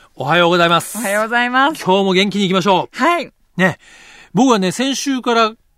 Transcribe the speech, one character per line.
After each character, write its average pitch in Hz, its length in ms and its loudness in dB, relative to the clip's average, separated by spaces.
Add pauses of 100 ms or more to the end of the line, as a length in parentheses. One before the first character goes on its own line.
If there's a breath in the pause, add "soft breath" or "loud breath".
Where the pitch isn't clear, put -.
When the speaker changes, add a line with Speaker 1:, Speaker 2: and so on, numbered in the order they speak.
(160 soft breath)
Speaker 1:
お - 80 -10
は 156 160 2
よ 175 80 4
う - 20 2
ご 180 80 2
ざ 170 80 4
い 170 40 2
ま 170 120 2
す。 - 160 -12
Speaker 2:
お 220 40 -8
は 220 80 -4
よ 208 100 0
う 220 60 0
ご - 20 -6
ざ 240 180 0
い 247 60 -4
ま 277 240 0
す。 - 100 -14
Speaker 1:
今 185 140 2
日 196 60 0
も 190 80 0
元 190 180 2
気 202 80 -4
に 196 80 0
行 180 80 -2
き - 0 -
ま 185 80 0
し 202 40 -2
ょ 180 240 0
う。 - 60 -14
Speaker 2:
は 330 240 0
い。 - 100 -14 (240)
Speaker 1:
ね。 175 220 0 (560 loud breath)
僕 247 160 2
は 226 80 4
ね、 185 140 0
先 262 240 -4
週 262 260 -4
か 233 140 -2
ら 226 180 2 (240)